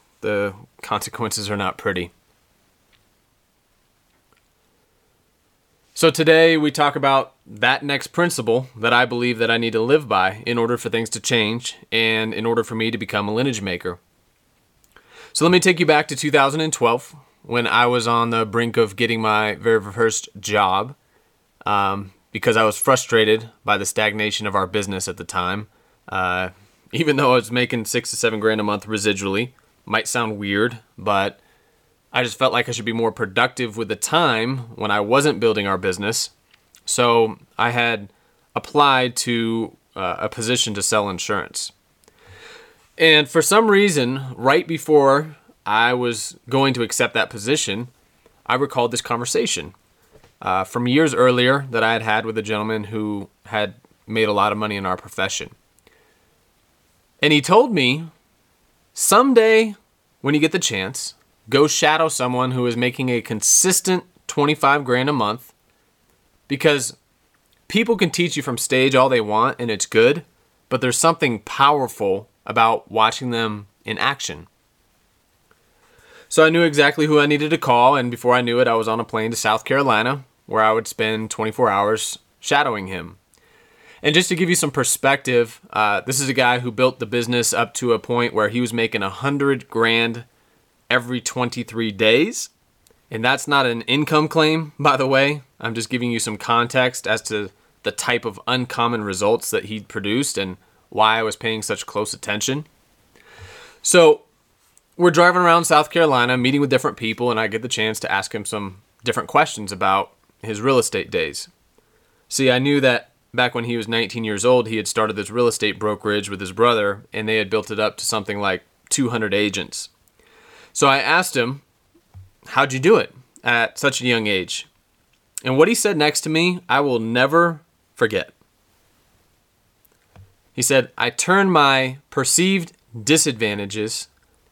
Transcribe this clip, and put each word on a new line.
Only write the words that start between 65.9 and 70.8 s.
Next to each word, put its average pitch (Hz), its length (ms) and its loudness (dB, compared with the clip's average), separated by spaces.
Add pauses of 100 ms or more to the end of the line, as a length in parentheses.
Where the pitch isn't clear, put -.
because 139 480 0 (720)
people 220 300 0
can 175 120 2
teach 175 280 -2
you 147 40 -2
from 127 160 -6
stage 131 380 2
all 131 140 6
they 120 120 2
want 107 380 0
and 120 100 -4
it's 104 160 -4
good, 123 380 4 (460)
but 127 100 -2
there's 120 180 -2